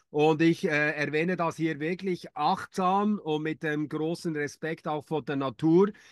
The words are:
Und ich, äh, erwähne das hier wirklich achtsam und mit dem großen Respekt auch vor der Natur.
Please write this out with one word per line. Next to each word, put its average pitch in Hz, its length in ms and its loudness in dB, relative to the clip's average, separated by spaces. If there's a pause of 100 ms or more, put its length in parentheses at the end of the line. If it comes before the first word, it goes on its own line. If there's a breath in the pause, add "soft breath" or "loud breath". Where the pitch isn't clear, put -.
(100)
Und 151 300 4
ich, 165 240 4
äh, 151 280 2
erwähne 151 440 -2
das 147 200 -2
hier 160 240 -2
wirklich 180 560 -6
achtsam 190 840 0
und 151 240 -2
mit 156 220 -4
dem 151 240 -2
großen 156 480 -4
Respekt 156 500 -6
auch 151 180 -4
vor 151 180 -4
der 143 140 -4
Natur. 160 540 4 (220 loud breath)